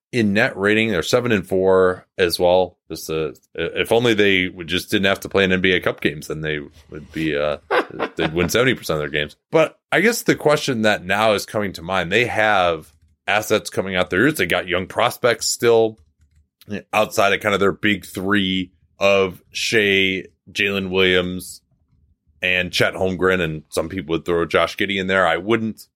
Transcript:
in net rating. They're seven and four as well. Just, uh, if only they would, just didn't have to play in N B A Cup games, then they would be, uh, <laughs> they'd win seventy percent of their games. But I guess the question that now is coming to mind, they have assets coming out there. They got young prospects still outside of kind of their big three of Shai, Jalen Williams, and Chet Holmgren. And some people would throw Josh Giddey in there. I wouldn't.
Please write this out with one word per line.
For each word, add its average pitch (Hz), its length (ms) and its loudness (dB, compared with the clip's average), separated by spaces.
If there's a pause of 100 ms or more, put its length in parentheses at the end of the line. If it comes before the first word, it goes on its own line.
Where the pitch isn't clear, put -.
(120)
in 107 220 0
net 120 220 0
rating. 107 340 2
They're 85 120 0
seven 120 300 0
and 95 140 0
four 92 600 2 (100)
as 87 220 2
well. 90 400 2 (100)
Just, - 220 -10
uh, 78 220 -4 (220)
if 85 360 -4
only 117 240 4
they 98 340 2
would, 87 200 -14
just 87 220 -4
didn't 98 160 2
have 98 140 0
to - 80 -10
play 98 140 2
in 92 80 4
N 92 100 2
B 92 120 2
A 87 80 2
Cup - 200 -4
games, 76 280 -4
then 78 120 -8
they 78 200 -4 (280)
would 76 240 -18
be, 78 240 -4
uh, 73 220 -2 (100)
<laughs> - 460 -6
they'd 82 180 -4
win 85 160 0
seventy 120 260 2
percent - 200 -6
of 76 60 -2
their 73 100 -6
games. 73 260 -6 (140)
But 160 280 0 (120)
I 147 100 2
guess 226 220 0
the 151 140 2
question 143 460 0
that 101 220 2
now 104 280 2
is 98 120 0
coming 104 280 -4
to 87 100 -16
mind, 90 300 -2
they 117 140 2
have 95 680 0 (340)
assets 104 420 0
coming 95 280 -6
out 90 120 0
there. 107 220 2
They 98 160 -2
got 90 220 -2
young 87 180 -4
prospects 117 640 -2
still 113 500 2 (920)
outside 104 400 0
of 90 80 0
kind 104 140 0
of 92 60 2
their 98 120 2
big 101 340 -2
three 95 640 -2 (300)
of 98 500 2
Shai, 98 760 0 (240)
Jalen 98 400 -4
Williams, 90 720 0 (800)
and 90 320 -2
Chet 107 220 0
Holmgren. 92 460 0
And 78 280 -6
some 82 200 -4
people 82 240 -8
would 82 120 -2
throw 85 220 0
Josh 85 300 0
Giddey 98 240 -4
in 92 80 -4
there. 95 180 2
I 82 120 2
wouldn't. 110 580 -4